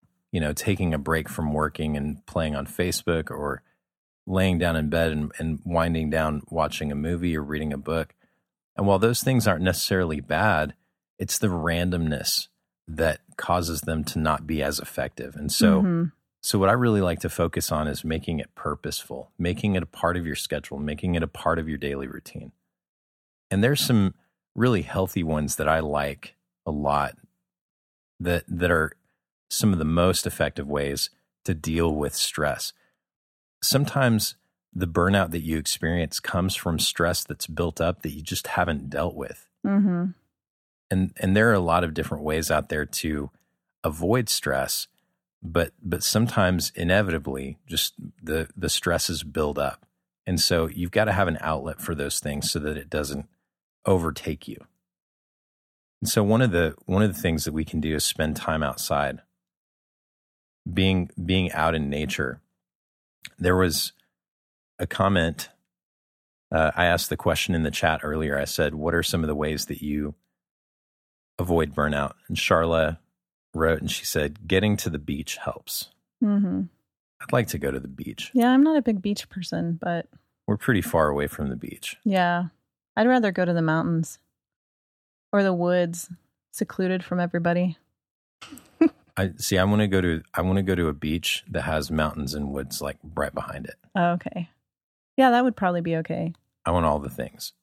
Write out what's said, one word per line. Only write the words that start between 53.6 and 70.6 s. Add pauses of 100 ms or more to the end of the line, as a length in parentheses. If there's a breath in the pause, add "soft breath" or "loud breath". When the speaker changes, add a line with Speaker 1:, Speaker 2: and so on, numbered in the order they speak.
Speaker 1:
overtake
you. (1400)
And
so
one
of
the, (100)
one
of
the
things
that
we
can
do
is
spend
time
outside, (1500)
being, (140)
being
out
in
nature. (960)
There
was (840)
a
comment. (1000)
Uh,
I
asked
the
question
in
the
chat
earlier.
I
said,
"What
are
some
of
the
ways
that
you (1200)